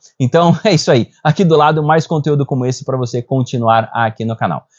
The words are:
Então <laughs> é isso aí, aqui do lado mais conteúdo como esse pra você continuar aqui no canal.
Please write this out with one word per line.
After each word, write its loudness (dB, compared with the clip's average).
Então 2
<laughs> -2
é 2
isso 0
aí, 2
aqui 0
do 2
lado 2
mais 2
conteúdo -2
como -4
esse -6
pra -4
você -4
continuar 0
aqui -2
no -4
canal. -4